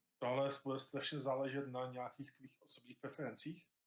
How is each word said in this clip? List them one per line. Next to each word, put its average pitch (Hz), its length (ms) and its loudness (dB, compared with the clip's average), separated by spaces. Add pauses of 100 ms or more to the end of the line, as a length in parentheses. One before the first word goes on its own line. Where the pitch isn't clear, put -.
(180)
Tohle 135 320 4 (140)
bude 131 160 2
strašně 139 400 -2
záležet 135 480 2
na 127 240 0
nějakých 123 400 -6
tvých - 300 -20
osobních - 360 -14
preferencích. - 680 -4 (200)